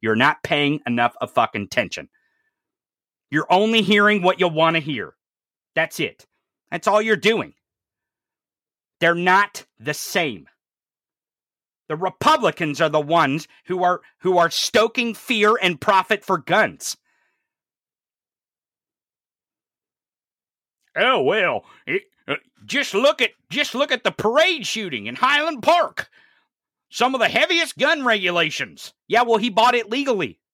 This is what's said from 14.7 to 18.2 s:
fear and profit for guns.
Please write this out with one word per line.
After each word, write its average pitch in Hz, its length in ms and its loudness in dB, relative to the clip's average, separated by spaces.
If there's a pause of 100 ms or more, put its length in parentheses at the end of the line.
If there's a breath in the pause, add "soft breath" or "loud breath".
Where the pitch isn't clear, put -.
fear 214 480 0
and 175 180 -2
profit 196 460 0
for 185 120 -2
guns. 160 600 -2 (4000)